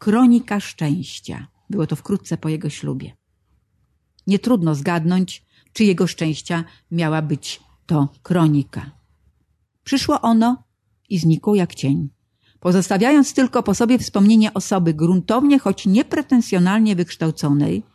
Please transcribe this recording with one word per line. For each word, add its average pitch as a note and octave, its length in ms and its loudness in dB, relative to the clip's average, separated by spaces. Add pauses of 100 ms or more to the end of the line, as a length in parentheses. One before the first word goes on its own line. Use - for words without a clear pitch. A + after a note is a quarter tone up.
Kronika A#3 580 2
Szczęścia. - 880 -8 (220)
Było E3+ 180 -4
to D#3+ 80 -6
wkrótce - 420 -6
po D#3+ 120 -8
jego D#3 200 -6
ślubie. C#3+ 460 -10 (1120)
Nie G3 120 2
trudno F3 360 0
zgadnąć, E3+ 720 -2 (280)
czyjego F#3+ 340 2
szczęścia E3 560 -6 (280)
miała D#3+ 300 -2
być - 380 -6 (260)
to C#3+ 240 0 (140)
kronika. D#3 680 0 (920)
Przyszło - 380 -2
ono A#3 420 2 (460)
i F#3+ 100 -2
znikło D#3+ 360 2
jak F3+ 200 0
cień, C#3+ 340 -2 (500)
pozostawiając G3+ 720 2
tylko B3 300 0
po G3 120 0
sobie A#3 240 2
wspomnienie G#3+ 540 2
osoby F3+ 400 0
gruntownie, F#3+ 680 2
choć - 260 -2
niepretensjonalnie G#3+ 1120 2
wykształconej, D#3+ 880 -2 (120)